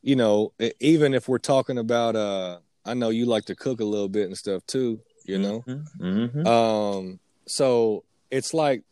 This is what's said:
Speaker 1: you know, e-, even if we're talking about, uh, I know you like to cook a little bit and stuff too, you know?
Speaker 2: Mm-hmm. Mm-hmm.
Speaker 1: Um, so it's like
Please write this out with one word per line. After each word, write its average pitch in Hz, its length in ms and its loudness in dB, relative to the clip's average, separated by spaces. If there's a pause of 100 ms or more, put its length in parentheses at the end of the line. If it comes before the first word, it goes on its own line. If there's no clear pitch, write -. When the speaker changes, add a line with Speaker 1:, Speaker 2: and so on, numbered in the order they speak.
Speaker 1:
you 135 140 2
know, 107 420 4
e-, 113 220 -2
even 147 340 4
if 123 140 -2
we're 127 100 0
talking 135 400 0
about, 117 380 0
uh, 95 420 -4 (260)
I 113 100 -6
know 120 160 0
you 117 160 0
like 110 200 2
to 95 80 -8
cook 127 260 -4
a 110 40 -2
little 104 240 -2
bit 101 180 0
and 92 100 -10
stuff 98 300 -6
too, 120 340 -2 (240)
you 95 140 -4
know? 101 280 -2
Speaker 2:
Mm-hmm. 143 380 -10
Mm-hmm. 120 420 -2
Speaker 1:
Um, 104 760 0 (260)
so 117 580 2 (260)
it's 131 240 -4
like 143 380 0